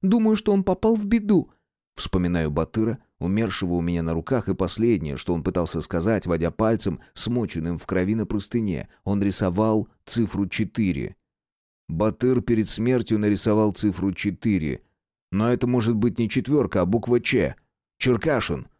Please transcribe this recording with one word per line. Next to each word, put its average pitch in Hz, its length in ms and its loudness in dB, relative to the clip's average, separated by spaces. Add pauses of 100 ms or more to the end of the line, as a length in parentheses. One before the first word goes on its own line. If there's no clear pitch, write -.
Думаю, 220 340 4
что 214 160 0
он 196 120 2
попал 214 320 2
в 208 100 -4
беду. 202 440 2 (460)
Вспоминаю 87 540 0
Батыра, 101 480 -2 (200)
умершего 95 560 -2
у 87 60 0
меня 85 220 -2
на 82 100 -2
руках, 92 360 -2
и 95 60 0
последнее, 92 600 0
что - 160 -4
он 82 100 -2
пытался 85 380 -2
сказать, 90 460 -2
водя 85 240 0
пальцем, 110 500 -2 (140)
смоченным 87 640 -4
в - 80 -14
крови 92 280 0
на 107 120 -2
простыне, 104 600 -4 (160)
он 101 180 0
рисовал 104 680 0 (160)
цифру 101 420 -2
четыре. 92 720 -2 (720)
"Батыр 110 540 0
перед 110 260 2
смертью 117 500 0
нарисовал 104 540 2
цифру 95 400 0
четыре. 87 720 -2 (500)
Но 110 200 2
это 123 140 0
может 120 280 2
быть 110 240 0
не 117 100 0
четвёрка, 123 540 2
а 87 40 2
буква 117 340 2
"Ч". 101 360 0 (420)
Черкашин. 120 680 0 (120)